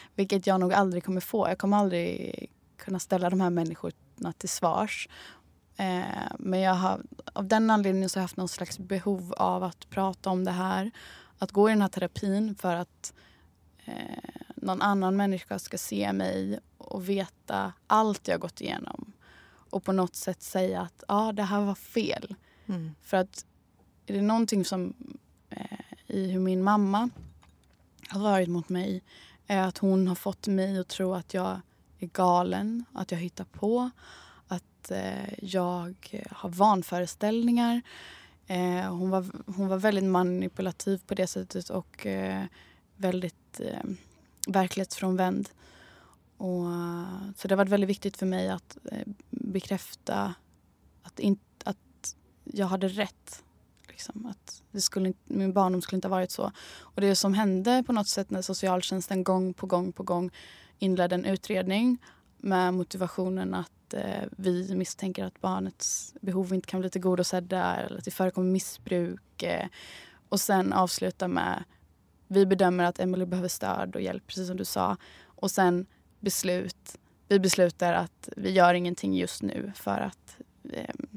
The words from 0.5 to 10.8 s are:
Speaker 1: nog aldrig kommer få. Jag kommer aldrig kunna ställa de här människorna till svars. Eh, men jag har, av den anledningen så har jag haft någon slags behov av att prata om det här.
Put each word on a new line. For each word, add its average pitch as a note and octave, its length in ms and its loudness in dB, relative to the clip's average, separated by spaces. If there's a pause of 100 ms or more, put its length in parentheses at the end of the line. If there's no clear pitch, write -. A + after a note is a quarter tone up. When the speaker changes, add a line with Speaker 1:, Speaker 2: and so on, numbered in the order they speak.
Speaker 1:
nog F#3 140 2
aldrig F#3 300 4
kommer F3+ 180 -2
få. - 260 0
Jag F#3 100 -2
kommer G3+ 200 4
aldrig F3 580 0 (420)
kunna F#3+ 220 -4
ställa F3+ 300 2
de F#3+ 120 2
här F3+ 80 4
människorna E3+ 880 -4
till - 120 -8
svars. - 600 0 (680)
Eh, F#3 260 -2 (360)
men F#3 200 -2
jag F#3+ 140 4
har, F#3 280 0 (320)
av G3 140 -4
den A3 220 4
anledningen F#3+ 400 4
så - 100 -4
har - 20 0
jag - 20 0
haft F3+ 140 -6
någon F3+ 120 -2
slags - 300 -8
behov F#3 580 -4
av F#3 260 2
att - 260 -8
prata F#3+ 400 -2
om F#3 160 2
det F#3 60 0
här. F#3 400 -2 (480)